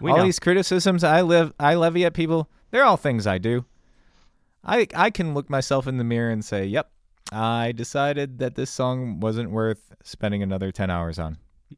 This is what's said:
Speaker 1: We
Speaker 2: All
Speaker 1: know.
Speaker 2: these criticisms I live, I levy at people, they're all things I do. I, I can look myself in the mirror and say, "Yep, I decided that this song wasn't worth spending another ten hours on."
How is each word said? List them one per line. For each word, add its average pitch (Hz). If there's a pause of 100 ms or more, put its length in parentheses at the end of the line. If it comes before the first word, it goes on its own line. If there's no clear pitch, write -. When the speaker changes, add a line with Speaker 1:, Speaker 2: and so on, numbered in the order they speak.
Speaker 1:
We 151
Speaker 2:
All 151
Speaker 1:
know. 180
Speaker 2:
these 185
criticisms 180
I 160
live, 165
I 147
levy 170
at 165
people, 160 (220)
they're 254
all 214
things 117
I 95
do. 117 (960)
I, 220
I 196
can 165
look 143
myself 135
in 131
the 123
mirror 117
and 107
say, 98
"Yep, 113 (400)
I 117
decided 139
that 127
this 127
song 127
wasn't 110
worth 110 (100)
spending 101
another 95
ten 98
hours 85
on." 80 (400)